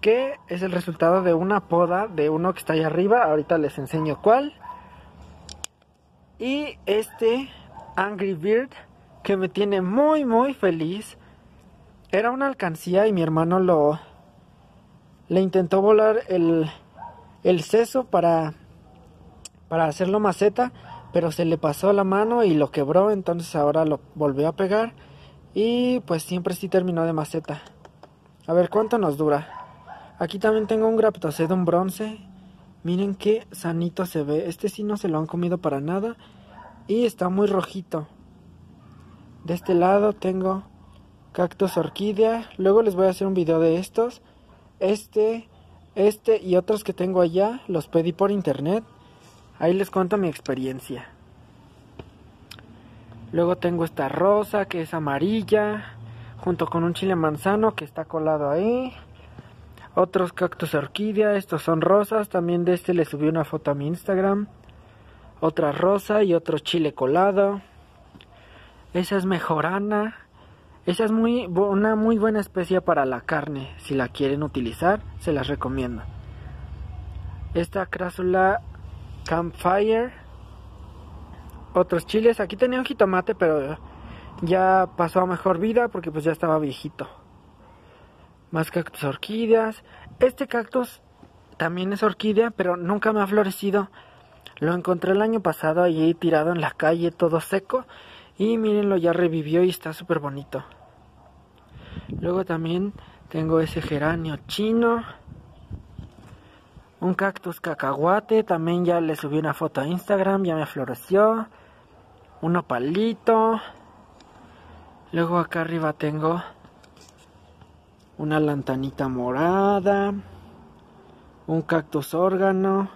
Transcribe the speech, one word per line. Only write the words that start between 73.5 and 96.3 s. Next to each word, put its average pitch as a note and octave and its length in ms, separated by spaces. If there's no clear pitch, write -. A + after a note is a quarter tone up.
Si - 160
la B2+ 140
quieren C#3+ 340
utilizar, D3+ 600
se E3 140
las C3 140
recomiendo. B2+ 540
Esta E3+ 320
crásula F#3 760
campfire. G3+ 880
Otros F3+ 320
chiles. A3+ 340
Aquí G3+ 160
tenía B3+ 240
un C4 60
jitomate, F#3+ 500
pero D#3 420
ya F#3 560
pasó F3 240
a F#3 40
mejor F3+ 340
vida A3+ 300
porque, E3+ 220
pues, D3+ 120
ya D#3+ 80
estaba D#3 260
viejito. D3 500
Más D#3+ 200
cactus - 320
orquídeas. A3 800
Este B3+ 280
cactus A#3+ 560
también F3+ 360
es G3 80
orquídea, G#3+ 480
pero F3+ 260
nunca G3 380
me G#3+ 80
ha G3 60
florecido. G3 600
Lo D#3+ 160
encontré F3+ 380
el G3 100
año A3 200
pasado D#3+ 420
allí E3 320
tirado E3 360